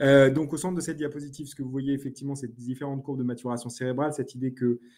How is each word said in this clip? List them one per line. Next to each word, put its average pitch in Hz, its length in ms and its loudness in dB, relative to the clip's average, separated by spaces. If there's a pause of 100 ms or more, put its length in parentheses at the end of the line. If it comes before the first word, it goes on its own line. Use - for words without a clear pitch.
Euh, 139 300 10
donc, 147 220 0
au 160 40 -4
centre 180 180 -2
de 170 60 -2
cette - 180 -6
diapositive, 147 480 -8
ce - 80 -18
que 139 80 -8
vous 127 80 -8
voyez 139 240 -2
effectivement, 139 400 -6
c'est 127 200 -10
différentes 131 480 -6
courbes 135 160 -6
de 127 60 -2
maturation 120 460 -4
cérébrale, 131 420 -2
cette - 220 -6
idée 127 180 -4
que 120 280 0 (180)